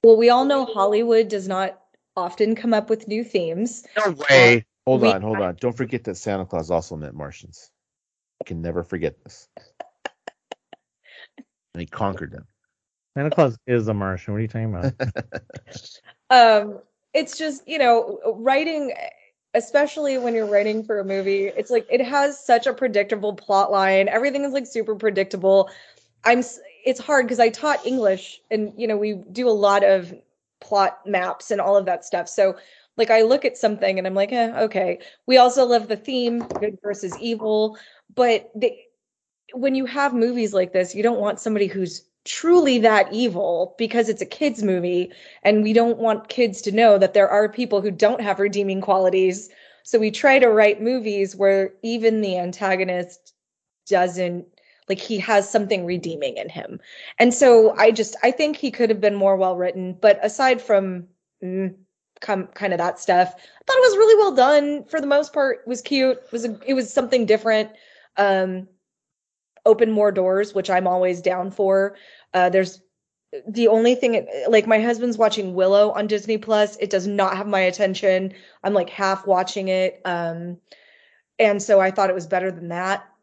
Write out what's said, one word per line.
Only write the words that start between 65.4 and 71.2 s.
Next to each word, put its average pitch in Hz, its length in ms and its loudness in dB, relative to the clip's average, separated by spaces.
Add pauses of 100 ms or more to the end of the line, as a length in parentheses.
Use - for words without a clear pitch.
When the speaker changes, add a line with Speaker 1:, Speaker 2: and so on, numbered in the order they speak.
Speaker 1:
It 226 60 -16
was 240 140 -8
cute. 262 420 0
It - 80 -20
was 233 120 -6
a, 220 200 -6
it 269 100 0
was 254 180 -4
something 247 340 0
different. 214 440 2 (460)
Um, 190 520 0 (960)
open 220 280 4
more 208 180 2
doors, 196 460 -2
which 190 140 -4
I'm 185 180 0
always 180 320 0